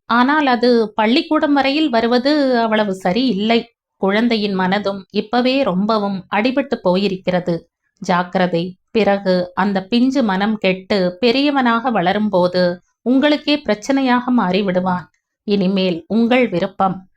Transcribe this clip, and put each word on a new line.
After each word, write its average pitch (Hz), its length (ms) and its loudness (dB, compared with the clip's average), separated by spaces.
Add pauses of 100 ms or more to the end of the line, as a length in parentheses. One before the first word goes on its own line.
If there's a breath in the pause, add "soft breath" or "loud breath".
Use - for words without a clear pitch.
ஆனால் 277 400 2
அது 240 480 2
பள்ளிக்கூடம் 302 580 2
வரையில் 277 380 0
வருவது 247 720 0
அவ்வளவு 214 340 0
சரியில்லை. 220 800 -2 (220)
குழந்தையின் 208 640 0
மனதும் 196 520 -2
இப்பவே 247 520 0
ரொம்பவும் 202 640 -2 (100)
அடிபட்டு 262 380 -2 (100)
போயிருக்கிறது. 180 760 -2 (400)
ஜாக்கிரதை. 180 760 -2 (140)
பிறகு 196 640 0
அந்த 190 300 -2
பிஞ்சு 254 380 0
மனம் 208 340 0
கெட்டு 185 640 -2
பெரியவனாக 247 680 0
வளரும்போது 180 840 0 (260)
உங்களுக்கே 294 540 0
பிரச்சனையாக 254 680 -2 (140)
மாறிவிடுவான். 185 680 0 (380)
இனிமேல் 190 640 0
உங்கள் 233 420 2
விருப்பம். 190 680 -4